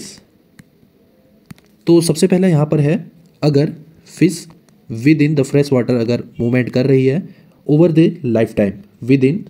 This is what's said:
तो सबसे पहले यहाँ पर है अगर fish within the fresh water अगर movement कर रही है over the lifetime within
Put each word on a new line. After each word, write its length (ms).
तो 140
सबसे 260
पहले 220
यहाँ 160
पर 140
है 320
अगर 300
fish 420
within 300
the 220
fresh 200
water 280
अगर 320
movement 300
कर 160
रही 200
है 300
over 200
the 340
lifetime 480
within 340